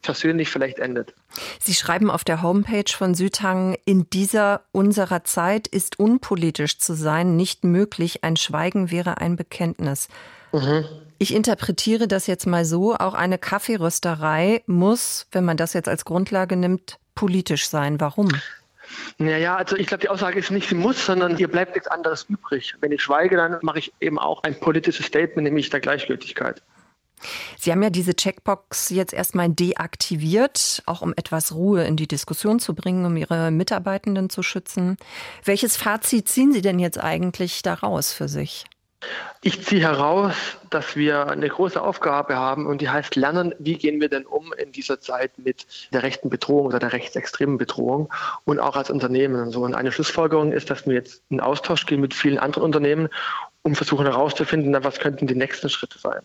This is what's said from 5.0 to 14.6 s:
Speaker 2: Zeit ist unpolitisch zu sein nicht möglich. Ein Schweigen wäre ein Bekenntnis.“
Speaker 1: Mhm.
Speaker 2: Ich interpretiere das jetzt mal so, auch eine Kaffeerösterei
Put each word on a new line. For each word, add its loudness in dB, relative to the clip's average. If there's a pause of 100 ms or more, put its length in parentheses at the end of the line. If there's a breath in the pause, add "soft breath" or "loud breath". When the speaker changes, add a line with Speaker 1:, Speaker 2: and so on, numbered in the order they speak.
Speaker 2:
Zeit 0
ist -4
unpolitisch 2
zu -2
sein 2
nicht 0
möglich. 2
Ein 0
Schweigen 0
wäre -2
ein 0
Bekenntnis.“ -4 (440 loud breath)
Speaker 1:
Mhm. 2 (340)
Speaker 2:
Ich 0
interpretiere 2
das 0
jetzt -2
mal 2
so, 2
auch 0
eine 0
Kaffeerösterei 0